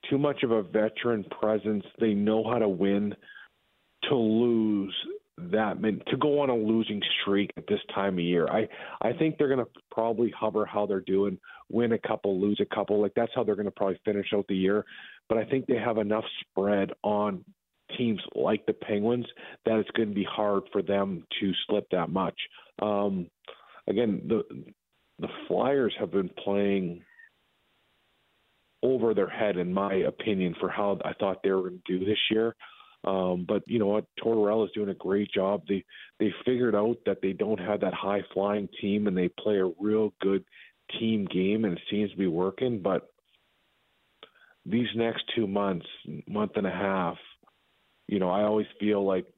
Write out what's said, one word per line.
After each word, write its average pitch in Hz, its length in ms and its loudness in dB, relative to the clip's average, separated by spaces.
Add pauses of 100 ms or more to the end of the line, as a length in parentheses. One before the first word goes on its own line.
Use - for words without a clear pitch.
too 139 80 2
much 143 260 0
of 120 80 2
a 110 120 2
veteran 107 600 0 (140)
presence. 107 460 0 (140)
They 113 140 4
know 107 300 2
how 117 160 0
to 110 80 4
win 98 480 2 (960)
to 143 60 2
lose 110 800 2 (420)
that 90 420 -2
min-, 107 280 0
to 135 100 0
go 147 220 2
on 139 100 2
a 123 60 2
losing 110 440 2 (220)
streak 101 360 2
at - 100 -12
this 101 120 0 (140)
time 98 220 0
of 87 60 0
year. 85 260 2
I, 107 200 0 (340)
I 117 120 0
think 160 240 0
they're 147 120 2
gonna 127 180 0 (240)
probably 113 440 0
hover 107 300 0
how 104 220 -2
they're 95 120 0
doing, 95 380 0 (320)
win 117 220 2
a 113 80 2
couple, 98 420 -2
lose 104 180 2
a - 160 0
couple. 104 240 0
Like, 104 160 0
that's 117 200 0
how 127 80 0
they're 104 120 0
gonna 101 140 -2
probably 95 340 -2
finish 101 300 0
out 101 140 0
the 101 80 0
year. 95 280 2 (460)
But 113 80 4
I 113 80 0
think 131 220 -2
they 127 100 2
have 113 220 0
enough 107 240 0 (180)
spread 98 500 0 (120)
on 104 420 0 (520)
teams 113 220 0 (140)
like 104 320 0
the 107 80 2
Penguins 113 540 0 (380)
that 113 120 4
it's 107 140 0
gonna 113 160 2
be 101 200 0
hard 104 440 0
for 98 100 0
them 98 420 0 (160)
to 98 120 0 (160)
slip 104 240 0
that 87 180 0
much. 92 300 -2 (420)
Um, 101 480 0 (580)
again, 104 380 0
the, 113 160 2 (800)
the - 80 -6 (200)
Flyers 117 520 2
have 98 120 -4
been 92 180 0 (140)
playing 98 600 0 (1800)
over 120 300 2
their 95 160 2
head, 104 280 -2
in 90 160 -2
my 98 220 0
opinion, 90 640 -2
for 92 100 -2
how 101 340 -2
I 80 100 -6
thought 95 300 -2
they 95 80 2
were 92 180 0
gonna 90 160 -14
do 92 200 -2
this 104 140 0 (100)
year. 110 260 2 (480)
Um, 92 440 0
but 104 200 0
you 120 120 0
know 101 80 2
what? 107 180 0 (140)
Tortorella 110 460 2
is 95 80 -6
doing 104 160 -2
a 95 60 -4
great 98 360 0
job. 95 360 2
They, 98 160 0 (360)
they 104 140 2 (120)
figured 123 300 2
out 113 300 2
that 98 160 0
they 98 100 0
don't 104 280 0
have 101 220 -2
that 92 120 0
high-flying 101 760 -2 (120)
team, 104 260 0
and 95 80 0
they 90 140 2 (100)
play 104 180 0
a 92 220 2
real 107 420 2
good 98 220 2 (560)
team 113 320 0
game, 98 320 2
and 92 140 0
it - 120 -14
seems 104 220 0
to - 60 -14
be 95 100 2
working. 95 540 0
But - 280 0 (1600)
these 117 300 0
next 117 280 -2 (120)
two 113 120 0
months, 98 380 0 (420)
month 104 280 -2
and 98 120 0
a 92 40 -2
half, 92 460 -2 (880)
you 101 120 0
know, 92 100 2
I 98 140 2
always 107 240 2 (120)
feel 104 260 2
like 95 200 0 (120)